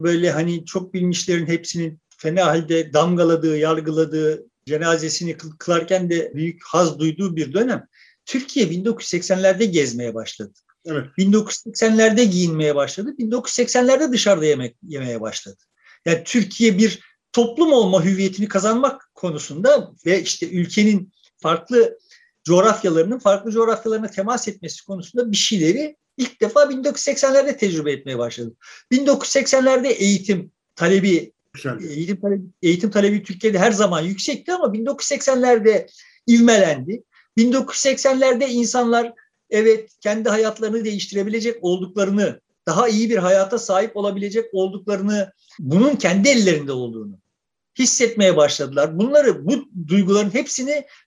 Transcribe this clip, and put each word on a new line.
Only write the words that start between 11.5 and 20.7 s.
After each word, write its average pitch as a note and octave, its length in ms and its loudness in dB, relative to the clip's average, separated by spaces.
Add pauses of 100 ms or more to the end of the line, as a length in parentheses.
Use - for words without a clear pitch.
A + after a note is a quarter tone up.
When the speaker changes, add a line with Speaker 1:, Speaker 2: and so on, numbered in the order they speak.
Speaker 1:
yüz - 80 -12
seksenlerde A3 640 2
giyinmeye E3 500 0
başladı. D#3+ 440 -4
Bin A3 120 -4
dokuz B3 200 -4
yüz - 40 -6
seksenlerde B3+ 580 2
dışarıda G3 320 2
yemek C3 380 -2
yemeye C3 380 -8
başladı. G#2 380 -12 (480)
Yani E3 180 0
Türkiye A3 540 2
bir G#3+ 220 2 (320)
toplum A#3+ 400 2
olma F#3+ 320 4
hüviyetini F#3+ 440 -2
kazanmak A3 680 -2
konusunda F3+ 760 0 (160)
ve F3+ 160 2
işte - 280 -8
ülkenin F#3 640 0 (260)